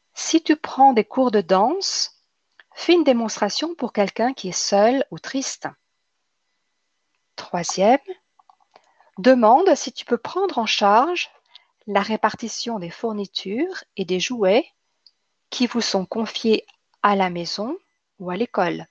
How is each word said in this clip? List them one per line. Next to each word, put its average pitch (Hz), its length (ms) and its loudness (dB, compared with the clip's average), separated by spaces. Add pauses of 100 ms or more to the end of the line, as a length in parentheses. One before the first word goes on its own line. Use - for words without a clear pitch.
(140)
si - 280 -2
tu 302 140 0
prends 269 380 4
des 214 100 2
cours 254 260 0
de 208 100 2
danse, 214 840 -2 (520)
fais - 200 2
une 339 100 4
démonstration 233 680 -2
pour 240 180 -8
quelqu'un 220 400 -2
qui - 160 -10
est 175 40 -8
seul 226 580 2
ou 165 80 -10
triste. - 500 -8 (1700)
Troisième, 190 640 0 (1160)
demande 254 560 6
si - 180 -6
tu - 120 -14
peux 233 140 -2
prendre 370 400 -4
en 220 80 -2
charge 240 640 2 (560)
la 202 140 0
répartition 214 760 -4
des 170 120 -10
fournitures 220 920 -6 (140)
et 190 80 -4
des 180 160 -2
jouets 226 500 0 (800)
qui 247 160 0
vous 233 140 -2
sont 190 260 -2
confiés 220 580 -2 (380)
à 208 140 4
la 190 120 2
maison 185 480 -8 (440)
ou 180 100 -10
à 180 60 -6
l'école. 175 540 -2